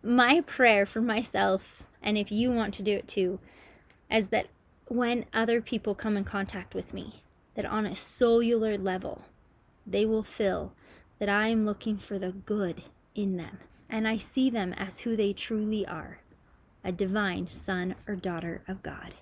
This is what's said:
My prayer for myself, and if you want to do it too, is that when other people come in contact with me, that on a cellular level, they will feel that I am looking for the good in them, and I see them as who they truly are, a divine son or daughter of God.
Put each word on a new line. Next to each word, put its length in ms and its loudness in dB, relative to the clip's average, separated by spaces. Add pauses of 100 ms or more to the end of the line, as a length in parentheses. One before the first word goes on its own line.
My 380 6
prayer 460 6
for 140 -6
myself, 840 0 (180)
and 160 2
if 140 -2
you 180 2
want 240 0
to 80 -8
do 120 2
it 120 -4
too, 320 0 (720)
is 180 2
that 200 0 (380)
when 460 0
other 280 2
people 340 -2
come 220 0
in 80 0
contact 500 -6
with 180 -8
me, 300 -12 (320)
that 120 -4
on 180 0
a 120 -4
cellular 840 4
level, 460 -4 (640)
they 200 2
will 160 2
feel 500 -2 (460)
that 100 0
I 200 2
am 180 4
looking 320 -2
for 200 -6
the 140 -2
good 520 -4 (300)
in 220 0
them, 220 -8 (320)
and 180 0
I 80 0
see 320 0
them 300 0
as 220 -6
who 140 -2
they 200 2
truly 520 -2
are, 340 -10 (640)
a 80 -4
divine 600 -2
son 460 -2 (120)
or 80 -4
daughter 500 -6
of 160 -8
God. 400 -12